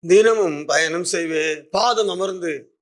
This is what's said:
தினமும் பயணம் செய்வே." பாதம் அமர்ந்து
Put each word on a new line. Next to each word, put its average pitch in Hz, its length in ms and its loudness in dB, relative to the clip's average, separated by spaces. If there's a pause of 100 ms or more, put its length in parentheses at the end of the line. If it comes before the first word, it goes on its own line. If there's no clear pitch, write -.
தினமும் 190 580 4
பயணம் 160 380 0
செய்வே." 160 520 -4
பாதம் 208 540 0
அமர்ந்து 180 600 -6 (120)